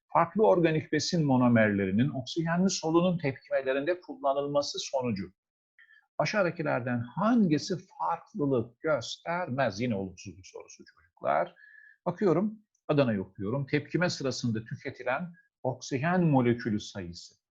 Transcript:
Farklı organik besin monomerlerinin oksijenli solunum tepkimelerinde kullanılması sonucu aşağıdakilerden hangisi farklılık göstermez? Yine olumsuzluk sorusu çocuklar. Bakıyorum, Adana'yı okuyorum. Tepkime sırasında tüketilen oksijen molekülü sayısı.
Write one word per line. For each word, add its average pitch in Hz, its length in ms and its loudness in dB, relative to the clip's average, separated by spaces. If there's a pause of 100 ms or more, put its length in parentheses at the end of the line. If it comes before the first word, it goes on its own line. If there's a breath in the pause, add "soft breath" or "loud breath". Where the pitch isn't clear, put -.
(120)
Farklı 170 340 2
organik 165 460 4
besin 156 340 0
monomerlerinin 113 840 4
oksijenli 165 640 0
solunum 170 480 2
tepkimelerinde 139 840 -2
kullanılması 143 800 -2
sonucu 113 540 -4 (840 soft breath)
aşağıdakilerden 147 840 -2
hangisi 180 760 0 (220)
farklılık 147 840 -4
göstermez? 139 1000 -4
Yine 123 140 -2
olumsuzluk 92 520 -10
sorusu - 380 -18
çocuklar. - 680 -4 (520 loud breath)
Bakıyorum, 185 520 0 (300)
Adana'yı 123 340 2
okuyorum. 113 440 -6
Tepkime 160 440 -2
sırasında 123 540 -4
tüketilen 135 680 -8 (300 soft breath)
oksijen 147 640 0
molekülü 120 560 2
sayısı. - 540 -14 (160)